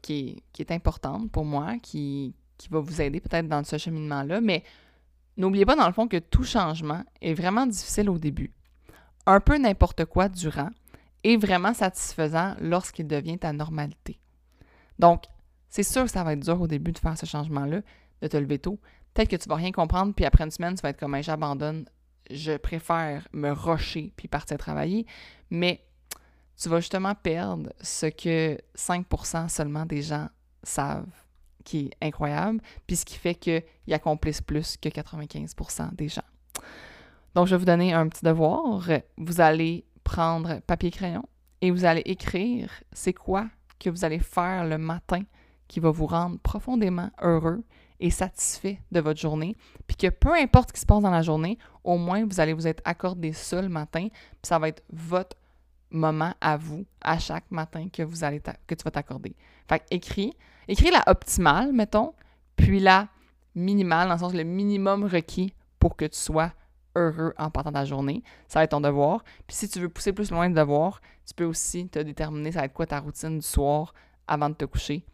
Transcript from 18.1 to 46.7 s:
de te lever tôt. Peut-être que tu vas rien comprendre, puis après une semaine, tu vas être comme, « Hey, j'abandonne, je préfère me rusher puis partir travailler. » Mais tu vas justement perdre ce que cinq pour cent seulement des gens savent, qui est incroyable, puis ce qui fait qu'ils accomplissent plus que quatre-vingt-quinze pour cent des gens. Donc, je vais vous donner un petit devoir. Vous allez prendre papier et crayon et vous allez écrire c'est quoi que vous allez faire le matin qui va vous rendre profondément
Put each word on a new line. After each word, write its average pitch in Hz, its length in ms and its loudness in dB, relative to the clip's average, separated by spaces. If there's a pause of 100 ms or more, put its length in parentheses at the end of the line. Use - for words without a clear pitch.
de 156 60 -4
te 156 80 -4
lever 143 240 -2
tôt. 202 180 -6 (360)
Peut-être 220 160 2
que 185 80 -2
tu - 100 -10
vas 151 80 -2
rien 170 160 -4
comprendre, 185 420 0
puis 180 120 0
après - 180 8
une 156 80 -6
semaine, 175 240 -4
tu 180 60 -10
vas 147 80 -2
être 139 100 -8
comme, « 143 160 -4
Hey, 139 80 -2
j'abandonne, 156 600 -4 (440)
je 151 280 -4
préfère 160 720 -4
me 147 200 -4
rusher 156 680 -4
puis - 100 -14
partir 147 300 -6
travailler. » 160 480 -2 (440)
Mais 175 320 -2 (760)
tu - 100 -8
vas 165 140 2
justement 190 340 -2
perdre 170 640 -4
ce - 280 -4
que 160 500 0 (180)
cinq 180 320 -4
pour - 180 -4
cent 165 220 -4
seulement 151 380 -4
des 156 160 -4
gens 151 260 -4 (340)
savent, 147 460 -4 (560)
qui 151 220 -4
est - 200 -8
incroyable, 156 540 -2 (260)
puis 180 120 -2
ce - 80 -4
qui - 120 -16
fait 175 180 -2
qu'ils 165 280 -2 (280)
accomplissent 156 500 -2
plus 151 340 -4
que - 140 -6
quatre-vingt-quinze 151 640 -10
pour - 180 -10
cent - 220 -6
des 151 160 -6
gens. - 120 -8 (1120)
Donc, 175 140 6
je 185 80 4
vais 175 40 6
vous 180 60 0
donner 175 280 6
un 160 160 4
petit - 160 -4
devoir. 175 640 2 (260)
Vous 170 240 -2
allez 165 460 4 (180)
prendre 165 560 0
papier 175 300 -2
et - 20 -6
crayon 185 320 -6 (380)
et 180 100 4
vous 180 140 2
allez 165 180 6
écrire 202 680 -4 (220)
c'est - 220 -2
quoi 190 340 -4 (320)
que 190 100 -4
vous 175 140 -6
allez 160 160 0
faire 180 460 -2
le 156 120 -2
matin 165 440 -4 (460)
qui - 120 -6
va 165 100 6
vous 156 160 2
rendre 170 340 0
profondément 208 720 0 (100)